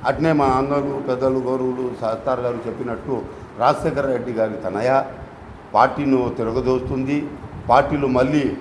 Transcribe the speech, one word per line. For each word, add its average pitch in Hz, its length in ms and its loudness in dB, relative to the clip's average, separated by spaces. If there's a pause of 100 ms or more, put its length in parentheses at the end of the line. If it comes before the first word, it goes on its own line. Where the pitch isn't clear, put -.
అట్నే 147 260 2
మా 147 120 4
అందరూ 139 640 0
పెద్దలు, 131 300 2
గౌరవులు 127 520 -2 (100)
సత్తార్ 120 400 -2
గారు 120 260 -2
చెప్పినట్టు 117 560 -6 (360)
రాజశేఖర 139 480 2
రెడ్డి 123 260 -2
గారి 110 200 0
తనయ 110 500 0 (720)
పార్టీను 131 640 4
తిరగదోస్తుంది, 127 920 0 (400)
పార్టీలో 143 400 4
మళ్ళీ 127 520 2